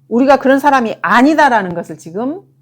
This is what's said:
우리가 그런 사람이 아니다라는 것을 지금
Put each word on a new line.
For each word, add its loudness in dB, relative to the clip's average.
우리가 2
그런 0
사람이 0
아니다라는 2
것을 -12
지금 -10